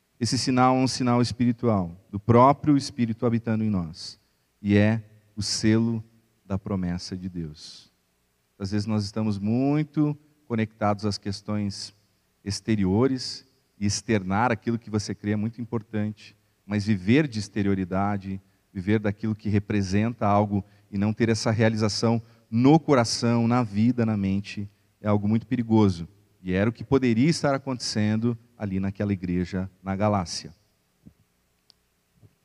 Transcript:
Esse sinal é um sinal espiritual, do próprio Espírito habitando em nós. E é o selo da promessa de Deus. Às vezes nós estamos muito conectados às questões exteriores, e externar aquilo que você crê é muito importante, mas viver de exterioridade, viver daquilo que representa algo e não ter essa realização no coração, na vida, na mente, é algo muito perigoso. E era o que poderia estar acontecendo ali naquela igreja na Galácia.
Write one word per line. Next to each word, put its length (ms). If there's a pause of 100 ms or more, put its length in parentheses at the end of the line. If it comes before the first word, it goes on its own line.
(200)
Esse 180
sinal 380
é 40
um 80
sinal 340
espiritual, 760 (140)
do 100
próprio 560
Espírito 500
habitando 380
em 60
nós. 500 (420)
E 140
é 280 (320)
o 60
selo 640 (420)
da 120
promessa 580
de 140
Deus. 600 (680)
Às 140
vezes 160
nós 160
estamos 340
muito 800 (300)
conectados 580
às 120
questões 760 (500)
exteriores, 1000 (340)
e 60
externar 680
aquilo 260
que 120
você 260
crê 160
é 60
muito 240
importante, 760 (300)
mas 200
viver 420
de 120
exterioridade, 1000 (320)
viver 260
daquilo 360
que 120
representa 800
algo 380 (260)
e 60
não 160
ter 160
essa 200
realização 720 (300)
no 260
coração, 720
na 160
vida, 420
na 120
mente, 500 (320)
é 80
algo 220
muito 180
perigoso. 640 (320)
E 100
era 180
o 40
que 100
poderia 460
estar 240
acontecendo 840 (200)
ali 240
naquela 320
igreja 560 (120)
na 140
Galácia. 580 (1900)